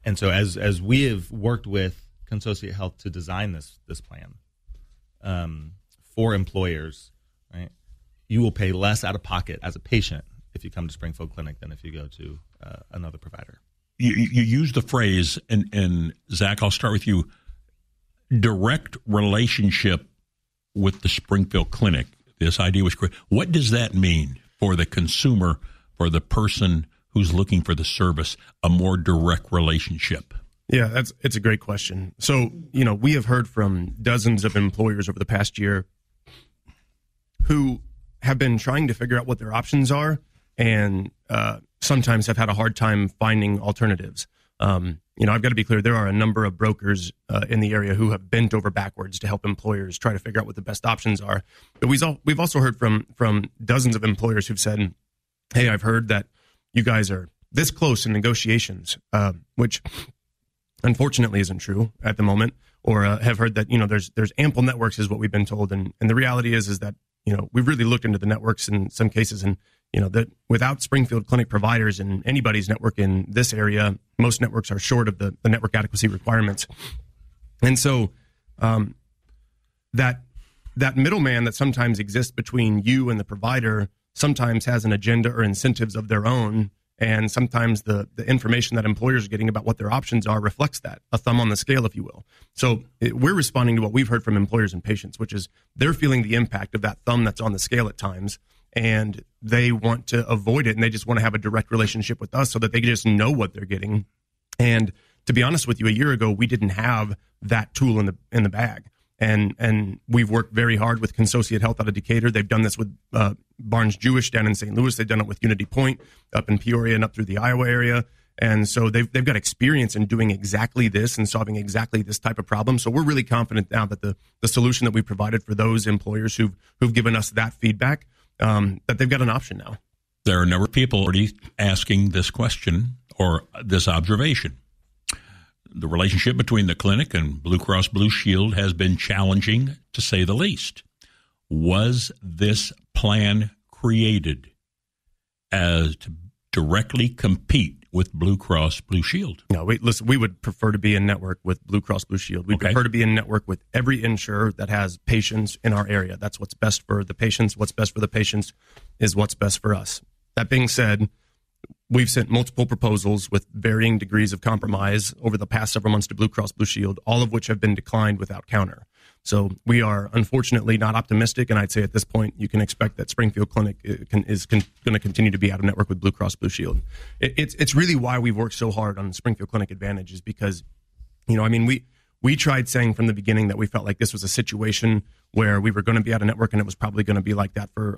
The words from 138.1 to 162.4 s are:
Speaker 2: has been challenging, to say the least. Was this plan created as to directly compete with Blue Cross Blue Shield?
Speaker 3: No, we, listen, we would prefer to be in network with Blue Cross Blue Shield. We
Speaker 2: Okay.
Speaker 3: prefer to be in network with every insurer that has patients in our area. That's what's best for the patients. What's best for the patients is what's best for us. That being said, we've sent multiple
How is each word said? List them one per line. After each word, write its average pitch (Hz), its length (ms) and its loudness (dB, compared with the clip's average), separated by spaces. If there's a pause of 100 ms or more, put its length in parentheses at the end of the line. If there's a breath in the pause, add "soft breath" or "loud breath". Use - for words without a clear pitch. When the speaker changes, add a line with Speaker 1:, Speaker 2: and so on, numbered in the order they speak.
Speaker 2:
has 98 180 0
been 90 240 2
challenging, 101 800 0 (160)
to - 80 -6
say 92 220 0
the 92 120 0
least. - 500 -4 (640 soft breath)
Was 95 640 0 (100)
this 98 500 -2 (220)
plan 107 560 2 (220)
created 107 800 0 (1000)
as 85 460 0
to - 160 -16 (400)
directly 98 560 0
compete 98 800 0
with 90 220 -2
Blue 92 240 0
Cross 78 460 0
Blue 87 200 0
Shield? 165 480 -4
Speaker 3:
No, 85 140 0
we, 113 140 0
listen, 117 280 -2
we 131 100 4
would 110 260 -2
prefer 107 280 -2
to 104 80 0
be 104 160 2
in 101 120 2
network 92 360 -4
with 92 240 -4
Blue 101 140 0
Cross 98 240 -4
Blue 95 140 -4
Shield. 90 280 -6
We 104 80 0
Speaker 2:
Okay. 107 120 -2
Speaker 3:
prefer 123 180 2
to 120 40 0
be 117 140 0
in 110 140 4
network 107 320 -2
with 95 160 -6 (100)
every 127 280 0
insurer 107 500 -2
that 101 180 -8
has 98 280 -2
patients 110 640 -2
in 110 80 2
our 101 160 0
area. 92 280 -2
That's 104 220 -10
what's - 160 -12
best - 320 -2
for 101 160 0
the 92 120 -8
patients. 110 420 0
What's 104 160 -4
best 113 220 -4
for 107 60 -6
the 104 60 0
patients 104 460 -2 (480 soft breath)
is 101 160 2
what's 104 180 0
best - 260 -2
for 107 140 0
us. - 280 -8 (340)
That 113 120 -2
being 127 200 2
said, 107 400 2 (800)
we've 120 220 4
sent 117 200 0
multiple 120 360 0